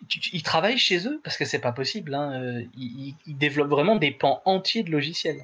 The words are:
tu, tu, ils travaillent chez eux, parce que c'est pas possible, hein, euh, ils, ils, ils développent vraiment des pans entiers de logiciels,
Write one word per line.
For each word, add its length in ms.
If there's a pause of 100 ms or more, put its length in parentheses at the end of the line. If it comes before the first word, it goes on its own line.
tu, 120
tu, 140
ils 80
travaillent 360
chez 300
eux, 160
parce 120
que 80
c'est 160
pas 120
possible, 420
hein, 280
euh, 220 (120)
ils, 320
ils, 80 (100)
ils 120
développent 320
vraiment 260
des 140
pans 340
entiers 380
de 80
logiciels, 540